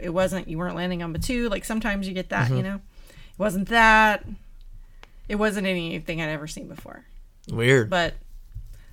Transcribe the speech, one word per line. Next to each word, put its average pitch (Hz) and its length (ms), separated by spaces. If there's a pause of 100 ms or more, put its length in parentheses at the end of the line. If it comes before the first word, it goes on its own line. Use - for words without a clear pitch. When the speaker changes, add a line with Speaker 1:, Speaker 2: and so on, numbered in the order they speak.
Speaker 1:
it 180 60
wasn't, 185 400
you 160 100
weren't 180 160
landing 175 300
on 160 100
Batuu. 240 340
Like, 190 160
sometimes 208 440
you 190 60
get 180 160
that, 202 160
Speaker 2:
Mm-hmm. 127 100
Speaker 1:
you - 80
know? 196 120
It - 640
wasn't 190 300
that. 220 560 (1040)
It 208 80
wasn't 202 320
anything 170 520
I'd 156 100
ever 151 180
seen - 180
before. - 380 (440)
Speaker 2:
Weird. 120 420
Speaker 1:
But 170 240 (800)